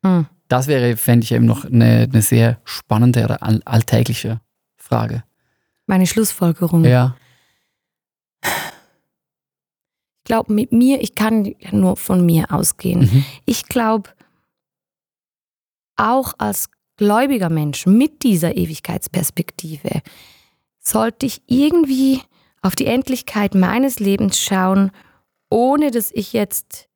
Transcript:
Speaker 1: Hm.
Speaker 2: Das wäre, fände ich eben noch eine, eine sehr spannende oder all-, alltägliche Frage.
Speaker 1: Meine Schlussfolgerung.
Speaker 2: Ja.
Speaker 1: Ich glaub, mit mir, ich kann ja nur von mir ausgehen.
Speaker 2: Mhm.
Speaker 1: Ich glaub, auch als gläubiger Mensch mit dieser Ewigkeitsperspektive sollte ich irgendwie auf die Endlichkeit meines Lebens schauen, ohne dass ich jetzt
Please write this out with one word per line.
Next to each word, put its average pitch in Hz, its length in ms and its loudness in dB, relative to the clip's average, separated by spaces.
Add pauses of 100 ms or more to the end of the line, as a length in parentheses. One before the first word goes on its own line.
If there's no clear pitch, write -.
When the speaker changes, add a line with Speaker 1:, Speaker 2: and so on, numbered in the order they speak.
Speaker 1:
Hm. 180 220 2 (220)
Speaker 2:
Das 127 180 0
wäre, 123 300 0
fände 117 280 4
ich 113 80 -4
eben 117 140 4
noch 117 180 0
eine, 117 460 4
eine 113 120 2
sehr 117 420 2
spannende 113 600 0
oder - 180 -4
all-, 110 240 0
alltägliche 113 760 0 (360)
Frage. 113 480 -6 (640)
Speaker 1:
Meine 185 200 2
Schlussfolgerung. 170 760 0
Speaker 2:
Ja. 123 320 2 (1300)
Speaker 1:
Ich - 1900 -14
glaub, 226 200 -2
mit 214 220 0
mir, 247 300 4
ich - 120 -8
kann 220 320 0 (120)
ja - 140 -12
nur 190 240 2
von 180 280 0
mir 165 280 2
ausgehen. - 480 -2
Speaker 2:
Mhm. 131 240 4 (220)
Speaker 1:
Ich - 180 -4
glaub, 220 500 -2 (1800)
auch 254 420 0
als 208 300 -4 (280)
gläubiger 208 520 0
Mensch 151 380 -4
mit 233 360 2
dieser 175 340 0
Ewigkeitsperspektive 165 1500 -6 (800)
sollte 226 460 -4
ich - 200 -8
irgendwie 269 760 2 (400)
auf 185 160 -2
die - 100 -4
Endlichkeit 240 680 -4
meines 214 460 0
Lebens 196 380 -2
schauen, 190 520 0 (580)
ohne 269 420 0
dass 226 220 -4
ich - 220 -8
jetzt - 600 -6